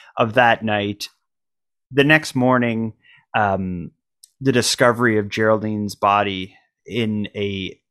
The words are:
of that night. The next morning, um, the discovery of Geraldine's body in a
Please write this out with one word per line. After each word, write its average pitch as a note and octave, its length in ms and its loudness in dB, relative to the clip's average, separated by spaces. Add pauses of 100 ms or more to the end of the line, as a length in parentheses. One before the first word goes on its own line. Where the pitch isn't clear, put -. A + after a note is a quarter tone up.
(180)
of A2+ 180 0
that A#2 280 4
night. G#2 460 -4 (840)
The C3+ 120 2
next D3+ 320 2
morning, A#2+ 580 0 (420)
um, F#2+ 560 -2 (480)
the C3+ 120 0
discovery A#2+ 640 2
of G2+ 120 -2
Geraldine's G#2+ 680 -2
body G2+ 600 0 (300)
in G#2+ 500 -4
a G2 440 -6 (120)